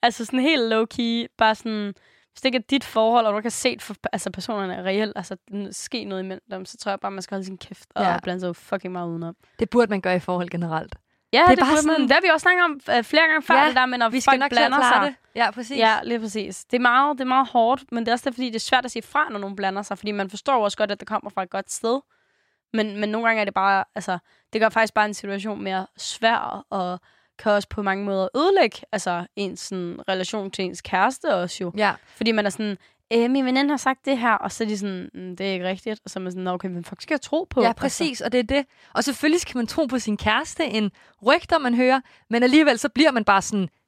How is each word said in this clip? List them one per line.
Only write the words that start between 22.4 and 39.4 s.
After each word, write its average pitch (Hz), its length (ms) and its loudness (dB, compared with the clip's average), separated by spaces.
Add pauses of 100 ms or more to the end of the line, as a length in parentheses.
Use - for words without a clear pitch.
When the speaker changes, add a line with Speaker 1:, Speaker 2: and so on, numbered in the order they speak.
Speaker 1:
Men, 214 240 -2
men 214 120 -2
nogle 226 180 -2
gange 220 140 2
er 208 40 0
det 208 80 -6
bare, 196 300 2 (120)
altså, 180 220 -4 (360)
det 226 80 2
gør 220 80 6
faktisk 220 240 0
bare 214 120 4
en 208 80 -6
situation 202 500 -8
mere 190 240 -4 (100)
svær, - 720 -2
og 180 300 -4 (400)
kan 220 120 2
også 202 180 2
på - 120 -8
mange 196 240 -2
måder 190 220 0 (100)
ødelægge, 339 400 4 (140)
altså, 175 340 -4 (100)
ens 190 240 -6
sådan, 180 400 -8 (100)
relation 190 420 -4
til 190 140 -6
ens - 160 -10
kæreste 233 540 0
også 180 280 -4
jo. 175 140 -6
Speaker 2:
Ja. 208 160 2 (220)
Speaker 1:
Fordi 226 160 0
man 214 140 2
er 202 40 2
sådan, 202 280 -6 (360)
"Øh, 233 180 4
min 269 140 2
veninde 269 240 2
har 294 80 0
sagt 262 280 -2
det 269 120 0
her," 233 160 2
og 196 180 -2
så - 120 -4
er 220 40 -2
de 214 100 -2
sådan, 190 360 -6
"Mm, 185 240 -12
det 190 120 -4
er 190 40 -2
ikke 180 140 -4
rigtigt." 196 380 -6
Og - 40 -16
så - 100 -8
er - 20 -6
man 185 100 -6
sådan, 185 120 -8
"Nå, 180 80 -2
okay, 180 180 -4
men 175 140 -8
fuck - 180 -16
skal - 120 -4
jeg 285 80 -2
tro 330 280 -4
på?" - 120 0
Speaker 2:
Ja, 233 60 6
Speaker 1:
Altså. 233 140 0
Speaker 2:
præcis, 277 400 -4
og 240 100 -4
det 247 80 2
er 247 40 0
det. 269 220 -2 (280)
Og 226 100 0
selvfølgelig 302 380 0